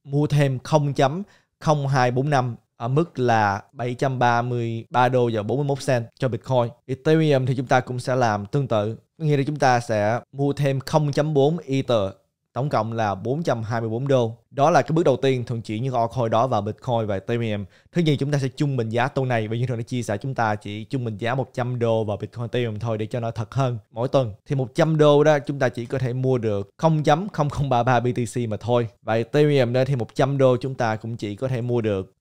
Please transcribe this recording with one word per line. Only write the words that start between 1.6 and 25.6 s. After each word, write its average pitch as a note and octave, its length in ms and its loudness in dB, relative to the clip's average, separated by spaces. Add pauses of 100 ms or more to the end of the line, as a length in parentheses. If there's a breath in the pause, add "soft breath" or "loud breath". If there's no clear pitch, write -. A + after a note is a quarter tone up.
hai B2+ 240 0
bốn C3 180 -2
năm B2 260 0 (220)
ở A#2 100 -8
mức D3+ 320 -2
là A2 420 2 (100)
bảy B2 220 -6
trăm C3 260 -2
ba A#2+ 220 2
mươi A#2+ 480 -4
ba B2 200 4
đô B2 240 2
và G#2 100 -2
bốn G#2+ 140 -2
mươi C#3+ 80 -2
mốt C#3 120 -2 (100)
cent A#2+ 180 0 (140)
cho C3+ 80 -2
Bitcoin. A#2 420 0 (160)
Ethereum C#3+ 600 2
thì B2+ 100 0
chúng B2 120 -4
ta C3 120 4
cũng B2+ 200 -4
sẽ B2+ 160 -4
làm A2 300 0
tương C#3 220 -2
tự. A2 300 -2 (200)
Nghĩa D3+ 200 0
là C#3 100 0
chúng D3+ 80 -4
ta B2+ 240 4
sẽ A2 400 0 (120)
mua C#3 220 -2
thêm C#3 260 0
không D3+ 320 0
chấm D3+ 220 0
bốn D3 240 4
Ether B2+ 540 -2 (420)
tổng C3+ 160 -4
cộng A2+ 240 -2
là A2 220 0
bốn A#2+ 280 -4
trăm B2 200 -2
hai A2 180 -4
mươi A2+ 80 -4
bốn A#2+ 180 -4
đô. B2 300 2 (140)
Đó C3+ 180 2
là E3 120 6
cái B2 100 -4
bước D#3+ 120 2
đầu C#3 140 4
tiên C3 280 0
Thuận A#2 160 -6
chuyển A2 220 -6
những C3+ 100 -4
altcoin A#2 380 0
đó A2+ 160 2
vào A#2 140 0
Bitcoin A2+ 440 -4
và G2+ 100 -2
Ethereum. G#2+ 500 -4 (260 soft breath)
Thứ F3 100 0
nhì, D3+ 160 2
chúng C#3 140 -2
ta D3 60 0
sẽ C3+ 100 -2
trung C#3+ 300 -2
bình A2+ 120 -2
giá A#2 180 0
tuần C3 200 -2
này, A#2 200 0
và A2 80 -4
như A#2 100 0
Thuận B2 140 -4
đã A#2 40 -8
chia B2 200 -4
sẻ, G#2 140 -2
chúng C3+ 180 -6
ta A2 200 0
chỉ G#2 280 -10
trung B2 220 -4
bình A2 120 -6
giá A#2 180 -2
một C3 180 -4
trăm B2 260 -4
đô A2+ 240 2
vào G2+ 140 -4
Bitcoin A#2 260 -10
Ethereum A#2 360 -4
thôi A2+ 180 -2
để G#2+ 80 -4
cho B2 140 -6
nó A#2 120 -4
thật A2 220 -8
hơn. B2+ 240 0 (140)
Mỗi A#2 160 -4
tuần C3 260 0 (120)
thì D3+ 100 -4
một C3 200 -4
trăm D#3+ 220 2
đô D3 260 6
đó, D3+ 160 4
chúng C#3+ 200 -6
ta C3 100 2